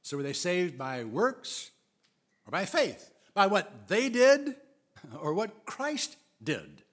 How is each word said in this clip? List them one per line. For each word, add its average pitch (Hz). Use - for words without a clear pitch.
So 143
were 143
they 139
saved 175
by 131
works 196
or 110
by 190
faith? 262
By 196
what 196
they 240
did 269
or 156
what 208
Christ -
did? 80